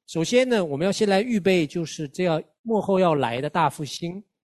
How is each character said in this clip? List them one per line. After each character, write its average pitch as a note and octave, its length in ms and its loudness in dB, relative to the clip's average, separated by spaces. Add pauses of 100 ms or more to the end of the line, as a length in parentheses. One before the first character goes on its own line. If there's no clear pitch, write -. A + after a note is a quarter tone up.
首 D#3+ 140 -4
先 B3 260 2
呢， A3 180 2
我 C#3+ 100 -4
们 D#3 100 -2
要 G3 60 2
先 G#3+ 160 0
来 G3 140 4
预 A#3+ 180 -2
备， F3+ 260 2
就 E3 200 -6
是 D3+ 240 -10
这 F#3 160 -4
样 E3 180 0 (180)
末 A3+ 180 -2
后 F#3+ 200 2
要 E3+ 160 4
来 B2 260 0
的 D3 80 -4
大 D#3+ 180 2
复 D3 160 -4
兴， F3 400 -10 (200)